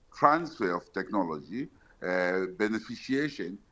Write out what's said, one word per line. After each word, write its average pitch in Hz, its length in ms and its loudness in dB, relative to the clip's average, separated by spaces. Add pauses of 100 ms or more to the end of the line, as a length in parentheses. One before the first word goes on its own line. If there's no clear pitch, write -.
(140)
transfer 143 600 4
of - 180 -4
technology, 92 760 -4 (340)
uh, 92 560 2
beneficiation, 110 1000 -2 (160)